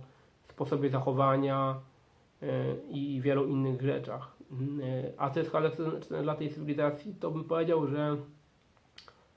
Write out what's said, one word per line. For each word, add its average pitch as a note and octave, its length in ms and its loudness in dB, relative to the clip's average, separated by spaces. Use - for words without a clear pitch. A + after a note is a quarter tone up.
sposobie C#3+ 420 0
zachowania, C3+ 920 2
e, D3 40 -6
i C#3 300 -4
wielu C#3 260 4
innych C3+ 360 0
rzeczach. C3+ 540 -4
Mm, C#3 280 -4
e, B2+ 360 -4
a C#3 140 0
co E3 100 0
jest D3 120 -2
charakterystyczne D#3 680 0
dla D3+ 120 0
tej D3+ 160 -4
cywilizacji, D3 680 -2
to E3 100 -2
bym D#3 140 -4
powiedział, E3 420 2
że D3 300 0